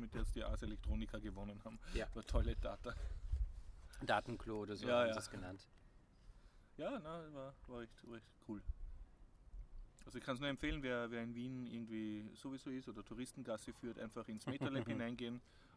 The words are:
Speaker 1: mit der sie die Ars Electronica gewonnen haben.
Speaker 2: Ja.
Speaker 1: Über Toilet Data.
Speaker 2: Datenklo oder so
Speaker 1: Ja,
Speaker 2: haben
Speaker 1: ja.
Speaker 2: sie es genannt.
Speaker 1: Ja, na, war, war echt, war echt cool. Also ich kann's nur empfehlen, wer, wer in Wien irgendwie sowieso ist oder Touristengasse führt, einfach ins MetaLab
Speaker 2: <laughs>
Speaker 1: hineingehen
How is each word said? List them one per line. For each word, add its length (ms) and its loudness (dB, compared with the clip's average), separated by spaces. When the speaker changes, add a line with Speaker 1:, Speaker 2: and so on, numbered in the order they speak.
Speaker 1:
mit 140 -4
der 100 4
sie 100 4
die 100 0
Ars 180 2
Electronica 560 2
gewonnen 460 -2
haben. 140 -6
Speaker 2:
Ja. 180 4
Speaker 1:
Über 120 -2
Toilet 380 6
Data. 320 0
Speaker 2:
Datenklo 580 4
oder 160 0
so 100 -2
Speaker 1:
Ja, 140 10
Speaker 2:
haben 80 10
Speaker 1:
ja. 60 6
Speaker 2:
sie 60 2
es 100 -4
genannt. 360 -6
Speaker 1:
Ja, 260 0
na, 300 -6
war, 220 -6
war 140 -4
echt, 260 -12
war 80 -6
echt 100 -12
cool. 120 -2
Also 120 -6
ich 60 -6
kann's 160 0
nur 100 0
empfehlen, 320 0
wer, 280 2
wer 120 0
in 120 -2
Wien 320 -2
irgendwie 680 -2
sowieso 340 -6
ist 200 -4
oder 160 -4
Touristengasse 680 -4
führt, 260 -4
einfach 300 -4
ins 180 -4
MetaLab 400 2
Speaker 2:
<laughs> 0 -
Speaker 1:
hineingehen 540 0